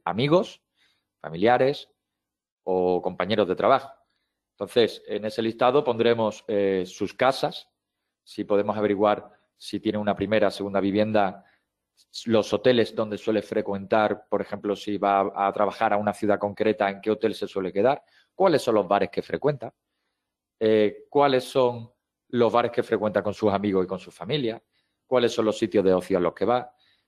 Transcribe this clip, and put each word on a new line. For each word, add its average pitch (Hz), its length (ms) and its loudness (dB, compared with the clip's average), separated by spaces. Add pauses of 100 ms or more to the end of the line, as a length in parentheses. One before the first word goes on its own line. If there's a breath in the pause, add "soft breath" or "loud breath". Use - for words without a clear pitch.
amigos, 143 560 0 (600)
familiares 120 680 0 (720)
o 90 380 0
compañeros 92 460 -2
de 90 80 -2
trabajo. 127 360 0 (600)
Entonces, - 560 -2
en 107 180 -8
ese 110 160 -6
listado 123 420 2
pondremos, 113 640 0
eh, 98 380 0
sus - 280 -8
casas, - 560 -2 (540)
si - 200 -10
podemos 104 340 0
averiguar 104 540 0 (260 soft breath)
si - 220 -10
tiene 107 180 -4
una 104 180 -2
primera, 101 360 0
segunda 98 280 -4
vivienda, 101 640 0 (840 soft breath)
los 110 280 2
hoteles 117 400 2
donde 107 240 -4
suele 107 240 -2
frecuentar, 101 880 -2
por 98 120 -2
ejemplo, 101 340 -6
si 101 240 -6
va 98 360 2
a 98 160 0
trabajar 104 420 0
a 104 40 2
una 104 160 -2
ciudad 104 240 0
concreta, 104 520 0
en 98 120 -10
qué 107 80 -4
hotel 107 240 0
se 98 140 -8
suele 95 260 -6
quedar, 113 300 0 (320 soft breath)
cuáles 175 260 2
son 113 140 0
los 98 120 2
bares 98 220 0
que - 140 -6
frecuenta, 131 500 -4 (880)
eh, 107 500 2
cuáles 139 340 4
son 123 480 -2 (380)
los 117 240 2
bares 117 180 2
que 120 120 -2
frecuenta 101 400 -2
con 101 100 -4
sus 104 180 2
amigos 98 340 2
y - 20 -10
con 95 100 -6
su 87 140 -16
familia, 117 500 -4 (460)
cuáles 120 240 2
son 113 140 0
los 104 120 0
sitios 107 260 2
de 92 100 6
ocio 92 260 2
a - 20 0
los 85 140 0
que 95 100 -4
va. 123 260 -2 (360)